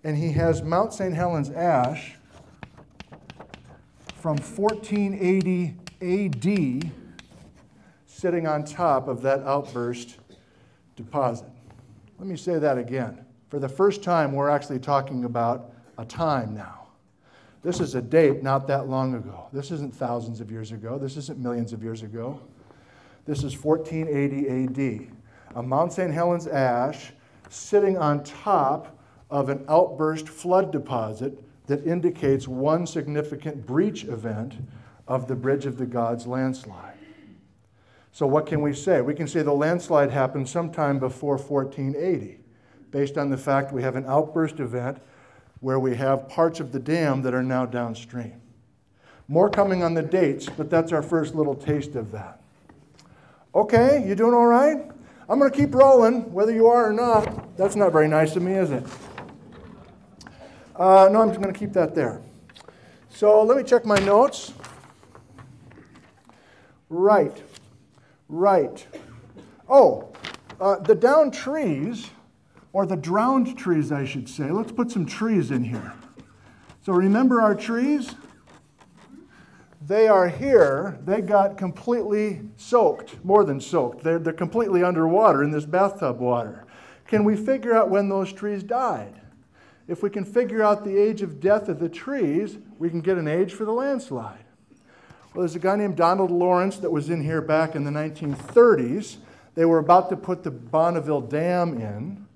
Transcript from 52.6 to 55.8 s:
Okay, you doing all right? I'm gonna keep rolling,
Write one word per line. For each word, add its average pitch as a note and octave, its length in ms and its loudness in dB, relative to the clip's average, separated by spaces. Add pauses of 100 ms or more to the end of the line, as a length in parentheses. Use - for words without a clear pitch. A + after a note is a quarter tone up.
Okay, A#3 520 4
you G3 80 -2
doing A3+ 200 4
all A#3+ 120 6
right? C4+ 440 4 (380)
I'm A#3+ 100 2
gonna C#4 140 4
keep C#4+ 200 2
rolling, B3 600 8